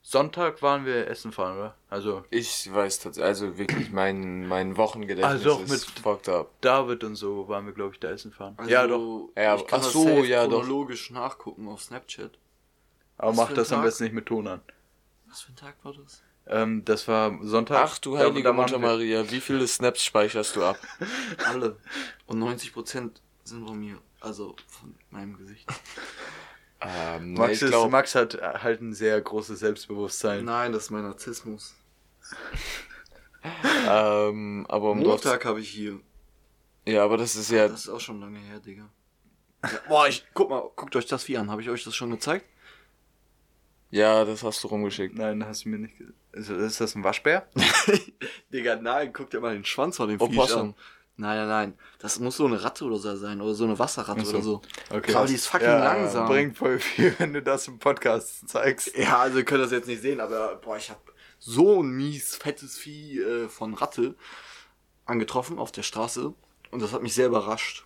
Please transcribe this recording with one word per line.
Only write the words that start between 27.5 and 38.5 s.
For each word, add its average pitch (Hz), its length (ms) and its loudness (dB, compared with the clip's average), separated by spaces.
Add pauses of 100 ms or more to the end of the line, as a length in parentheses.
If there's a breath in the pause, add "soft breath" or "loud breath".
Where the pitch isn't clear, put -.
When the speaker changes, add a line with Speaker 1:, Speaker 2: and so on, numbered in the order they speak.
Speaker 2:
ich 123 60 0
Speaker 1:
ist, 135 60 4
Speaker 2:
glaub 117 220 6
Speaker 1:
Max 135 240 4
hat 120 260 2
halt 113 400 -2
ein 113 140 -10
sehr 107 260 2
großes 107 400 -6
Selbstbewusstsein. 104 840 -2
Speaker 3:
Nein, 120 260 -2
das 110 120 -4
ist - 60 -12
mein 107 120 -6
Narzissmus. 107 720 -12 (2000 loud breath)
Speaker 2:
Ähm, 104 840 2
aber 104 220 2
um 104 120 0
drauf 107 220 4
Speaker 3:
Montag 127 200 0
hab 110 140 -2
ich 107 100 -10
hier. 104 320 -10 (840)
Speaker 2:
Ja, 104 180 6
aber 110 120 4
das 117 200 -2
ist 107 140 -4
ja 107 180 6
Speaker 3:
Das 110 120 -4
ist - 80 -12
auch 113 120 -8
schon 107 200 -10
lange 104 180 -14
her, 104 220 -18